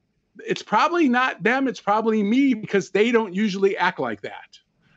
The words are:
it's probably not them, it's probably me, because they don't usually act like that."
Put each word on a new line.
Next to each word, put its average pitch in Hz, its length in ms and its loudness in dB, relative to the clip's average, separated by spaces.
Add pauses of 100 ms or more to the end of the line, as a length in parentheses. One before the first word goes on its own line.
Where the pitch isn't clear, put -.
(460)
it's - 160 -4
probably 302 480 0
not 247 320 -2
them, 262 260 0
it's 214 140 -8
probably 220 400 0
me, 247 320 2
because 202 380 -2
they 220 200 2
don't 220 220 2
usually 196 420 0
act 180 240 -2
like 117 220 -6
that." 101 380 -16 (380)